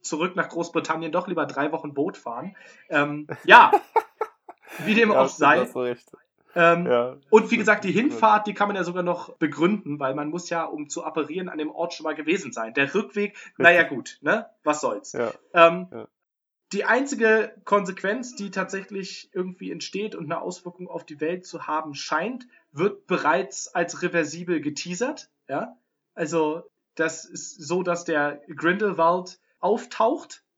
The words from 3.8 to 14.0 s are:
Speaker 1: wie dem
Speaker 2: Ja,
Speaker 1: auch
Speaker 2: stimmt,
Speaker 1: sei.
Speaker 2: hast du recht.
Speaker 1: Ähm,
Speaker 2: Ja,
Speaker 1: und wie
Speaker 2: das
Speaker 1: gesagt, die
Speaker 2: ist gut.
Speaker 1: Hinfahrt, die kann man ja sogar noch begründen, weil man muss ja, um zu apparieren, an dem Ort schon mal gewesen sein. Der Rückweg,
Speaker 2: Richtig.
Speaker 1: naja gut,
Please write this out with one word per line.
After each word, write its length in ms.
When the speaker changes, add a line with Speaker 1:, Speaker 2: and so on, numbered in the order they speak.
Speaker 1:
wie 120
dem 160
Speaker 2:
Ja, 80
Speaker 1:
auch 60
Speaker 2:
stimmt, 120
Speaker 1:
sei. 220
Speaker 2:
hast 160
du 20
recht. 320
Speaker 1:
Ähm, 300
Speaker 2:
Ja, 300
Speaker 1:
und 220
wie 60
Speaker 2:
das 20
Speaker 1:
gesagt, 240
die 60
Speaker 2:
ist 40
gut. 160
Speaker 1:
Hinfahrt, 380
die 60
kann 120
man 100
ja 60
sogar 220
noch 320
begründen, 640
weil 160
man 140
muss 200
ja, 140
um 240
zu 160
apparieren, 440
an 100
dem 120
Ort 240
schon 80
mal 140
gewesen 360
sein. 220
Der 220
Rückweg, 400
Speaker 2:
Richtig. 220
Speaker 1:
naja 260
gut, 380